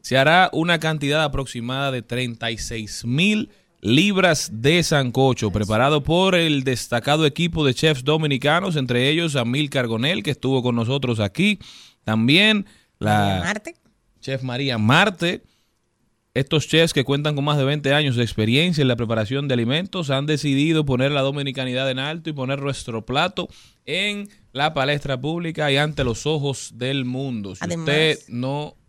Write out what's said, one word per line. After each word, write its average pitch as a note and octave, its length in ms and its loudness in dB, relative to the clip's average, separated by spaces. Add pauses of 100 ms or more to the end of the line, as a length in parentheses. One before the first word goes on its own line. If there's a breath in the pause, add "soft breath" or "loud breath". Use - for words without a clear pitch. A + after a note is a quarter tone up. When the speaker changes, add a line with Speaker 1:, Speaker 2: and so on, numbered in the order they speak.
Speaker 1:
se - 160 -2
hará D#3+ 380 6
una E3 260 0
cantidad D#3 420 -2
aproximada C3+ 680 -4
de B2+ 100 -4
treinta A#2 500 -6
y A#2 60 -6
seis A2+ 480 -10
mil F3+ 460 0 (320 soft breath)
libras F3+ 720 4
de D3 280 2
sancocho, C3 720 2
preparado A2 500 2
por F3+ 320 2
el D#3 300 2
destacado C3+ 640 0
equipo E3 400 0
de B2+ 80 2
chefs D3+ 300 2
dominicanos, D#3 720 0
entre B2+ 340 2
ellos D#3+ 260 0
Amílcar C3 500 0
Gonel, C3 360 -2
que D#3 80 -4
estuvo C3 320 0
con A#2+ 140 0
nosotros A#2+ 440 -2
aquí, F#3 380 0 (460 loud breath)
también E3+ 600 4 (360 soft breath)
la G#2 180 2
Speaker 2:
María G2 260 0
Marte. G#3+ 300 -6 (460)
Speaker 1:
chef B2+ 220 -8
María B2+ 360 -4
Marte. E3+ 640 4 (920)
Estos C#3 360 0
chefs, E3 260 4
que C3+ 100 2
cuentan D3 300 0
con C#3 100 -2
más D3 140 0
de C3+ 60 2
veinte C#3+ 280 0
años C#3+ 240 2
de A#2+ 60 2
experiencia C3+ 600 0
en C3 60 4
la A#2+ 80 2
preparación A#2 500 -2
de C3+ 80 0
alimentos, C#3+ 560 -2
han C#3 160 -2
decidido D3+ 600 0
poner C3 260 0
la C#3+ 80 0
dominicanidad C3+ 680 -4
en B2+ 80 -4
alto D#3+ 320 -8
y - 20 -6
poner C#3 300 -4
nuestro B2+ 420 -6
plato E3+ 440 -2 (360 loud breath)
en G3+ 440 -4 (240 soft breath)
la D3 220 0
palestra C#3 460 -2
pública D#3+ 500 -4
y C3+ 60 4
ante D3 260 0
los A#2 240 -2
ojos C#3+ 480 -4
del C3 300 -4
mundo. B2 520 -6
Si - 80 -12
Speaker 2:
Además, E3 240 -4
Speaker 1:
usted D#3 300 2 (100)
no C3+ 460 -6 (140)